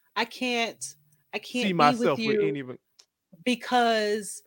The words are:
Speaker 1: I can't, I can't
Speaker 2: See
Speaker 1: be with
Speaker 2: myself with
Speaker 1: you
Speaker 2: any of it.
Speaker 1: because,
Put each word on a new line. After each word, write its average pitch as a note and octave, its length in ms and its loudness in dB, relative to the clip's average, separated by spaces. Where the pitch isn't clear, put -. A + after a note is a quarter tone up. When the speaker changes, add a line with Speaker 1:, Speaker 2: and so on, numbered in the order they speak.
Speaker 1:
I A3 80 0
can't, A#3 600 -4
I G#3+ 40 -6
can't A#3 300 -4
Speaker 2:
See F#3+ 80 0
Speaker 1:
be D#3+ 180 6
with A3+ 100 -4
Speaker 2:
myself D3 200 2
with - 160 0
Speaker 1:
you - 0 -
Speaker 2:
any D3 200 0
of B2+ 100 -10
it. B2 100 -16
Speaker 1:
because, A3+ 1040 0